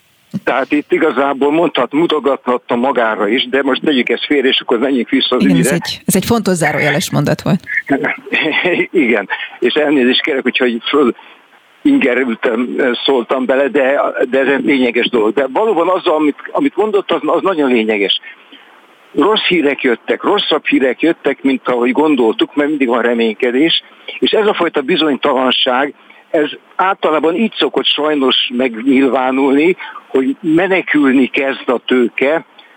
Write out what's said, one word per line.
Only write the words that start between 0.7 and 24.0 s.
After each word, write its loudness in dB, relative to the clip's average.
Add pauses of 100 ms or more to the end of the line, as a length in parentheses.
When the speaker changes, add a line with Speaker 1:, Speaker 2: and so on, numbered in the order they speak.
Speaker 1:
itt -2
igazából 0
mondhat-, 0
mutogathatta -2
magára 0
is, -2
de 0
most -2
tegyük 0
ezt -2
félre, 2
és 0
akkor -2
menjünk 0
vissza 0
az 0
Speaker 2:
Igen, 4
ez 2
Speaker 1:
ügyre. 0
Speaker 2:
egy, -6
ez 0
egy -2
fontos 0
zárójeles -2
mondat -2
volt. 0 (280)
Speaker 1:
<laughs> -2 (880)
Igen, 2 (320)
és 0
elnézést 2
kérek, -2
úgyhogy -2
föl 2 (680)
ingerültem, 0 (380)
szóltam 0
bele, 2
de, 0 (280)
de 0
ez 0
egy 0
lényeges 0
dolog. 2
De 0
valóban 0
az, 0
amit, 2 (160)
amit -2
mondott, 0
az, 0
az 0
nagyon 0
lényeges. 0 (960)
Rossz 2
hírek 0
jöttek, -2
rosszabb 0
hírek 0
jöttek, -2
mint 0
ahogy 0
gondoltuk, 2
mert 0
mindig -2
van 0
reménykedés, 0 (360)